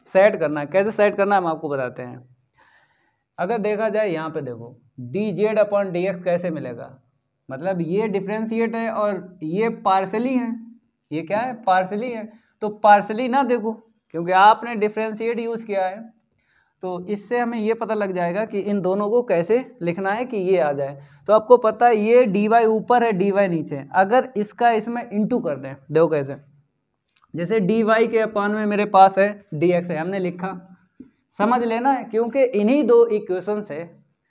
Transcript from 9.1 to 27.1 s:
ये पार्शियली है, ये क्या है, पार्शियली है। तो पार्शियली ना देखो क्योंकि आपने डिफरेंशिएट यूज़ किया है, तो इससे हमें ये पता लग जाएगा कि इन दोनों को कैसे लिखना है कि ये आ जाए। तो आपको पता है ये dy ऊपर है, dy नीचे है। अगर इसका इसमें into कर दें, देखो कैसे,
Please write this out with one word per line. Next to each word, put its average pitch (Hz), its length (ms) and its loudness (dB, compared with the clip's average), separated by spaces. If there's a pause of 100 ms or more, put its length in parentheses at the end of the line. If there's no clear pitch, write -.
ये 190 240 -2 (140)
पार्शियली 196 520 0
है, 226 200 -4 (560)
ये 156 120 -6
क्या 196 180 -4
है, 247 220 -6
पार्शियली 190 480 0
है। 220 180 -10 (340)
तो 214 60 -4 (120)
पार्शियली 214 480 4
ना 269 160 2
देखो 226 280 -2 (420)
क्योंकि 170 200 -4
आपने 220 420 6
डिफरेंशिएट 220 640 -4
यूज़ 226 260 -6
किया 196 200 -2
है, 196 140 -8 (840)
तो 180 240 -8
इससे 208 320 -4
हमें 240 200 -2
ये 214 180 0
पता 220 180 -4
लग 202 200 -2
जाएगा 180 300 -2
कि 214 160 -4
इन 202 200 -2
दोनों 196 300 0
को 240 140 2
कैसे 214 580 0
लिखना 190 300 -2
है 233 120 -4
कि 240 140 -6
ये 185 220 2
आ 151 120 2
जाए। 139 280 -6 (280)
तो 196 40 4
आपको 220 260 6
पता 220 280 2
है 240 120 4
ये 226 280 6
dy 214 400 4
ऊपर 220 380 2
है, 226 80 2
dy 196 360 2
नीचे 151 280 -4
है। 135 180 -12
अगर 226 420 2
इसका 226 360 0
इसमें 233 380 -4
into 208 300 0
कर 147 160 -4
दें, 135 200 -12 (140)
देखो 160 180 4
कैसे, 139 280 -4 (1000)